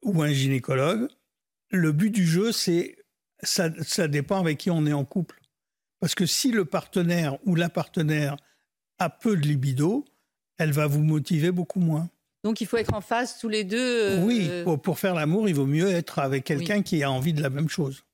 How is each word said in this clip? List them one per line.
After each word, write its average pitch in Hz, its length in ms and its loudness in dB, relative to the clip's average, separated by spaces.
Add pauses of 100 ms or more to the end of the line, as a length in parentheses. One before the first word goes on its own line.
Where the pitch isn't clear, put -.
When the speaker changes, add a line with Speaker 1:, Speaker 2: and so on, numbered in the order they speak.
Speaker 1:
ou 190 180 2
un 147 100 2
gynécologue. 135 760 0 (600)
Le 165 220 2
but 175 200 2
du 196 140 2
jeu, 180 260 2
c'est, - 460 0 (460)
ça, 170 260 0 (140)
ça 170 240 -2
dépend 147 320 0
avec 160 180 0
qui - 140 -2
on 160 140 2
est 147 80 2
en 143 120 0
couple. - 340 -4 (600)
Parce - 160 -2
que 180 100 0
si - 260 0
le 208 140 2
partenaire 170 800 0
ou 180 100 2
la 170 140 2
partenaire 151 680 -2 (640)
a 175 100 0
peu 220 260 0
de 160 120 2
libido, 147 580 0 (520)
elle 156 140 0
va 151 160 0
vous 147 160 2
motiver 156 480 0
beaucoup 180 280 -4
moins. 165 300 0 (340)
Speaker 2:
Donc, 214 180 -4
il 202 60 -4
faut 233 100 -2
être 220 160 0
en 208 80 -6
phase 233 380 -4
tous 233 100 -6
les 214 140 -2
deux, 196 140 -4
euh, 226 460 0
Speaker 1:
Oui, 214 260 2
Speaker 2:
euh, 175 140 -4
Speaker 1:
pour, 165 180 0
pour 170 180 -2
faire 185 160 0
l'amour, 175 340 2
il 160 60 2
vaut 139 100 2
mieux 156 240 2
être 170 300 -2
avec 135 260 -2
quelqu'un 170 320 -2
Speaker 2:
Oui. 202 60 2
Speaker 1:
qui 156 200 0
a 139 80 0
envie 135 220 0
de 151 80 0
la 139 80 0
même 143 180 -2
chose. 139 460 -6